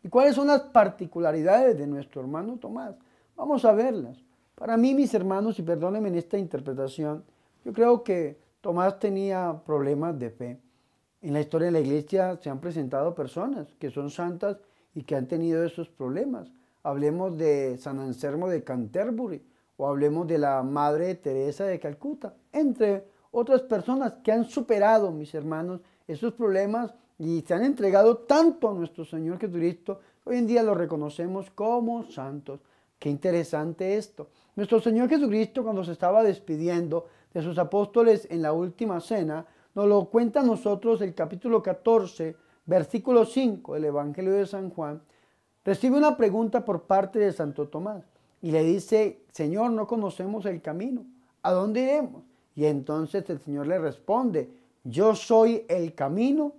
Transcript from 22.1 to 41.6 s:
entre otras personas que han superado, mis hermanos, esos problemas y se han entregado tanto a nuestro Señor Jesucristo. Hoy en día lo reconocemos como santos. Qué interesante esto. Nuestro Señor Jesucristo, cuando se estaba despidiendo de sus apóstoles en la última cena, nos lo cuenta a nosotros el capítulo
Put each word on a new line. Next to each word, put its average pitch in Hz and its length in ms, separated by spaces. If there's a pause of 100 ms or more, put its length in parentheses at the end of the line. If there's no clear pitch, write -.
entre 220 520 (260)
otras 254 320
personas 247 500 (100)
que 220 80
han 226 140
superado, 214 680
mis 151 240
hermanos, 160 460 (260)
esos 196 260
problemas 208 600 (240)
y 165 280
se - 80
han 196 120
entregado 220 540
tanto 311 500
a 208 40
nuestro 170 300
Señor 160 360
Jesucristo. 175 600 (240)
Hoy 247 140
en 240 100
día 233 160
lo 214 100
reconocemos 170 800
como 233 580
santos. 139 520 (360)
Qué - 120
interesante 165 880
esto. 214 320 (260)
Nuestro 208 240
Señor 226 300
Jesucristo, 254 540
cuando 208 200
se 170 80
estaba 185 320
despidiendo 170 840 (260)
de 170 80
sus 165 160
apóstoles 202 760
en 170 100
la 156 120
última 175 480
cena, 160 440 (300)
nos 202 100
lo 202 200
cuenta 233 340
a 269 40
nosotros 220 580
el 185 120
capítulo 185 480